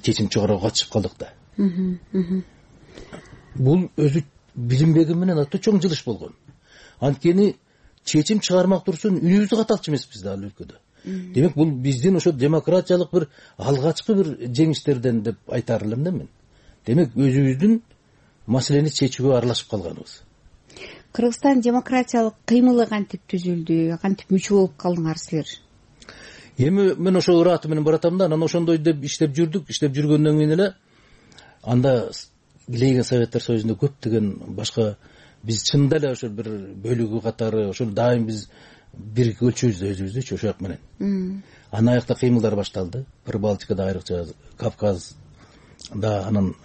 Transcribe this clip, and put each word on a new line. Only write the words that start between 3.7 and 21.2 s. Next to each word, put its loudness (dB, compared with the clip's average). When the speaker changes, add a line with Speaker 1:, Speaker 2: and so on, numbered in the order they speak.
Speaker 1:
өзү 2
билинбеги 2
менен 2
аты -2
чоң 2
жылыш -2
болгон. -8
Анткени 2
чечим 2
чыгармак 2
турсун, -2
үнүбүздү 4
каталчу 0
эмеспиз -6
да -8
ал -10
өлкөдө. -16
Speaker 2:
Мгм. -10
Speaker 1:
Демек, 2
бул 2
биздин 0
ошо 2
демократиялык 0
бир 0
алгачкы 0
бир 0
жеңиштерден 0
деп -6
айтар -4
элем -4
да -2
мен. -8
Демек, 2
өзүбүздүн 2
маселени 2
чечүүгө 0
аралашып -2
калганыбыз. -10
Speaker 2:
Кыргызстан 2